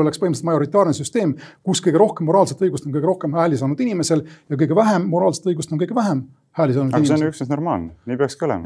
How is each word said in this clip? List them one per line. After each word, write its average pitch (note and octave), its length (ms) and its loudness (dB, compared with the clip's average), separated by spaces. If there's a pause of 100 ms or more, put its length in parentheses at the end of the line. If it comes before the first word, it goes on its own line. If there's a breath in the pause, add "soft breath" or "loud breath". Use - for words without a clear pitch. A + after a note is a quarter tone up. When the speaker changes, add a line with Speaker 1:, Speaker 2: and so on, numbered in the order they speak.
Speaker 1:
oleks D#3+ 180 -2
põhimõtteliselt E3+ 300 -2
majoritaarne D#3 420 2
süsteem, D3 400 -2 (320 loud breath)
kus F#3 160 -2
kõige E3 240 2
rohkem D#3+ 240 -2
moraalset F#3 320 2
õigust D3+ 240 -2
on C#3 80 -6
kõige D3+ 160 0
rohkem E3+ 240 -4
hääli E3 240 0
saanud C3+ 240 -2
inimesel E3+ 400 0
ja - 400 -8
kõige D#3 160 2
vähem G3+ 320 2
moraalset F3+ 400 0
õigust D#3+ 240 -4
on D3+ 80 -2
kõige A3 160 -2
vähem F3+ 260 0 (300)
hääli D3+ 160 2
saanud C3 240 0
Speaker 2:
Aga D3+ 80 4
see C#3+ 80 2
on D#3 80 4
Speaker 1:
inimesel. D3+ 80 2
Speaker 2:
ju D#3+ 80 0
üksnes C3 160 -6
normaalne. C#3+ 380 -2 (180)
Nii B2 100 -4
peakski C3+ 300 -2
olema. G2+ 200 -2